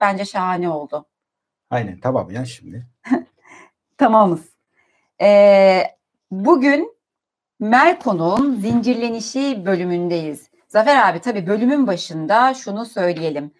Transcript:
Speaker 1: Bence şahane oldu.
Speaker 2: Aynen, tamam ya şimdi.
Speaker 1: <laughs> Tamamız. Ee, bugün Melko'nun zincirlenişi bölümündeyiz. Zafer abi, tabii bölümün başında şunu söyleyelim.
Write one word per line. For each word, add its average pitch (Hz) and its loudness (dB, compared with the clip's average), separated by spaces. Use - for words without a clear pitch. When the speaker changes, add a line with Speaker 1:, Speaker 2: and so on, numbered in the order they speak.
Speaker 1:
Bence 202 -2
şahane 185 -4
oldu. 147 -8
Speaker 2:
Aynen, 101 -6
tamam 117 -4
ya 123 -8
şimdi. 117 -18
Speaker 1:
<laughs> 285 2
Tamamız. 214 4
Ee, 196 6
bugün 285 2
Melko'nun 240 0
zincirlenişi 233 -4
bölümündeyiz. 175 -4
Zafer 220 2
abi, 170 -2
tabii 208 -6
bölümün 247 0
başında 180 -2
şunu 226 -10
söyleyelim. 160 -4